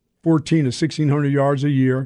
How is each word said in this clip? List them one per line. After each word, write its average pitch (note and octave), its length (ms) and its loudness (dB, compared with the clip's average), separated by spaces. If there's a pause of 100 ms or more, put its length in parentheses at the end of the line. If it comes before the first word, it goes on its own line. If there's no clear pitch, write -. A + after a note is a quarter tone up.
(220)
fourteen D#3+ 420 0
to B2 80 -2
sixteen D3+ 380 -2
hundred C#3+ 220 0
yards C#3 320 0
a D3 40 0
year. C3 380 0